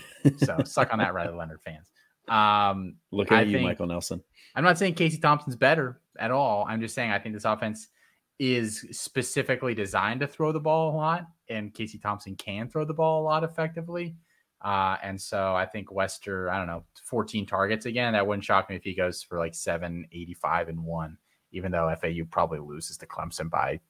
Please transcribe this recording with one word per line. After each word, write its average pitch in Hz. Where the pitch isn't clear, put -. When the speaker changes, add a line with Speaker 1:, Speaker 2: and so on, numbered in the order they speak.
Speaker 1:
So -
Speaker 2:
<laughs> -
Speaker 1:
suck 127
on 110
that, 95
Riley 85
Leonard 80
fans. 80
Um, 104
Speaker 2:
Looking 101
Speaker 1:
I 117
Speaker 2:
at 104
you, 101
Speaker 1:
think, 123
Speaker 2:
Michael 87
Nelson. 87
Speaker 1:
I'm 143
not 175
saying 180
Casey 160
Thompson's 147
better 135
at 113
all. 120
I'm 113
just 113
saying 120
I 101
think 107
this 104
offense 107
is 120
specifically 131
designed 101
to 143
throw 156
the 156
ball 156
a -
lot, 160
and 107
Casey 107
Thompson 101
can 104
throw 156
the 156
ball 160
a 156
lot 156
effectively. 165
Uh, 95
and 98
so 95
I 92
think 98
Wester, 95
I 92
don't 92
know, 85
fourteen 107
targets 101
again. 120
That 101
wouldn't 101
shock 98
me 95
if 87
he 95
goes 90
for, 87
like, 82
seven, 85
eighty-five, 85
and 82
one, 82
even 92
though 82
F 80
A 85
U 82
probably 82
loses 73
to -
Clemson 85
by -